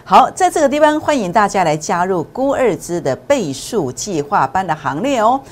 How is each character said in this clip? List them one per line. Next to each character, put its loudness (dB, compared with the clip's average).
好， 6
在 0
这 -2
个 4
地 2
方 4
欢 0
迎 -2
大 2
家 0
来 0
加 -2
入 -2
孤 -4
二 0
支 -6
的 -2
倍 -2
数 -4
计 -6
划 0
班 -2
的 -2
行 -6
列 -2
哦。 2